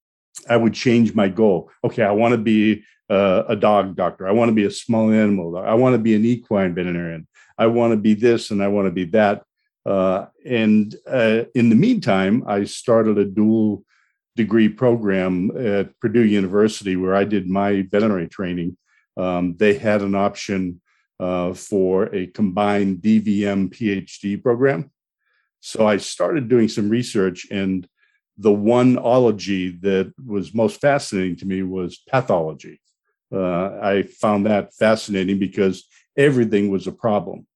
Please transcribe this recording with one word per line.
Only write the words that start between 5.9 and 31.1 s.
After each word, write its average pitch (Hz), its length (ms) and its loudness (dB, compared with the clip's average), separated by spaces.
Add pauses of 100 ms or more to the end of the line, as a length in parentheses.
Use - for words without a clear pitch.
be 110 160 2
an 107 100 2
equine 104 500 0
veterinarian. 85 520 -6 (320)
I 113 80 2
wanna 117 300 2
be 107 180 2
this 113 360 0
and 101 120 -2
I 101 60 0
wanna 98 240 0
be 90 140 -4
that. 104 360 0 (420)
Uh, 95 420 -2 (200)
and, 110 480 2 (140)
uh, 113 340 0 (140)
in 120 140 4
the 107 40 6
meantime, 117 720 2
I 101 180 -2
started 110 540 0
a 101 60 2
dual 107 600 0 (520)
degree 110 320 2
program 98 880 0
at 101 440 -4
Purdue 113 240 2
University 104 680 0
where 92 220 0
I 101 80 2
did 101 240 -2
my 101 420 0
veterinary 101 380 0
training. 90 480 -6 (400)
Um, 90 400 -4
they 104 180 4
had 104 280 0
an 101 120 -2
option, 98 640 -4 (380)
uh, 90 340 -4
for 95 600 -2
a 104 140 -6
combined 101 760 -2
D 110 160 4
V 104 260 0
M 98 240 -2
P 107 220 -6
H 95 300 -8
D 101 160 -6
program. 135 560 0 (680)
So - 260 -2
I 104 100 4
started 156 520 -4
doing 113 200 4
some 104 200 -4
research 104 600 -2
and 98 360 -4 (520)
the 104 140 4
one 120 460 4
ology 101 720 0 (100)
that 95 320 0 (120)
was 98 300 -6
most 110 260 0
fascinating 95 560 -2